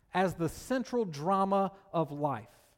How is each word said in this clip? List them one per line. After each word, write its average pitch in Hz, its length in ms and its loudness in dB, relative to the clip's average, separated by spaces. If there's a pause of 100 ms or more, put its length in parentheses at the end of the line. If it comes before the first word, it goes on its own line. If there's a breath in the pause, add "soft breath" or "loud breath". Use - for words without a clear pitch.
(120 soft breath)
as 185 220 2
the 165 140 0
central 247 560 -2
drama 196 680 2 (200 loud breath)
of 160 180 0
life? 143 380 -4 (300)